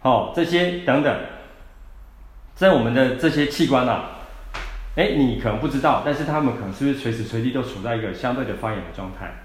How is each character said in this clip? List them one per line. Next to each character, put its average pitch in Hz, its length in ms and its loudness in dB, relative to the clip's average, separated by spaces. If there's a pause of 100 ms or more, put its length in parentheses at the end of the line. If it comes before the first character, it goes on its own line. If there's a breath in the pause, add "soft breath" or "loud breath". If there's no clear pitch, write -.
吼， 113 340 2
这 170 80 2
些 175 360 0
等 143 240 2
等， 131 120 2 (1400)
在 190 160 8
我 147 80 8
们 117 160 2
的 127 200 4
这 160 140 4
些 147 160 2
器 143 220 2
官 127 200 4
啊， 107 180 0 (920)
哎， 196 200 2
你 123 240 2
可 113 100 0
能 107 100 -2
不 151 80 -2
知 135 140 -2
道， 143 220 4
但 147 80 0
是 143 140 -2
他 151 160 0
们 123 140 0
可 104 60 -8
能 95 120 -6
是 135 120 -4
不 139 60 2
是 131 60 -2
随 117 140 -4
时 113 140 -4
随 113 180 -4
地 127 80 0
都 131 100 -2
处 101 220 -8
在 117 120 -2
一 110 60 -4
个 101 100 -6
相 123 240 -4
对 131 100 -4
的 104 100 -6
发 110 160 -4
炎 101 80 -6
的 90 60 -10 (100)
状 92 240 -10
态？ 90 120 -10 (140)